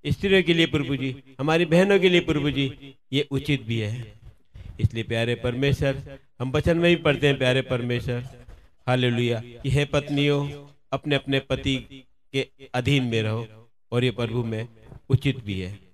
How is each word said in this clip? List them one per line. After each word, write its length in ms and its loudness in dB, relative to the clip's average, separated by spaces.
स्त्रियों 360 2
के 120 4
लिए 120 4
प्रभु 300 -2
जी, 440 -8
हमारी 240 2
बहनों 340 4
के 100 4
लिए 120 6
प्रभु 300 0
जी 460 -4
ये 180 0
उचित 320 -2
भी 160 -2
है। 420 -6
इसलिए 240 0
प्यारे 300 0
परमेश्वर, 840 -2
हम 100 -4
वचन 280 2
में 100 4
ही 80 6
पढ़ते 320 2
हैं 100 2
प्यारे 240 2
परमेश्वर, 840 -4
हालेलुया, 540 0
कि 300 -8
हे 140 2
पत्नियों 840 -2
अपने 240 -2
अपने 240 0
पति 680 -4
के 160 -2
अधीन 300 2
में 180 0
रहो 480 -6
और 120 2
ये 60 2
प्रभु 340 -4
में 240 -6
उचित 360 2
भी 160 -4
है। 180 -8